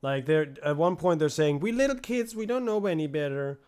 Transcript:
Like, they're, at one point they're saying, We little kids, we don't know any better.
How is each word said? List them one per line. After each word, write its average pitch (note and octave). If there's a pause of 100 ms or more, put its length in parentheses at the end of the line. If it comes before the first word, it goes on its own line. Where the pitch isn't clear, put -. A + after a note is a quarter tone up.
Like, C3+
they're, D3+
at D3
one E3+
point E3+
they're D3+
saying, D3
We G3+
little C4+
kids, A#3
we A3
don't B3
know G#3+
any D#3+
better. C#3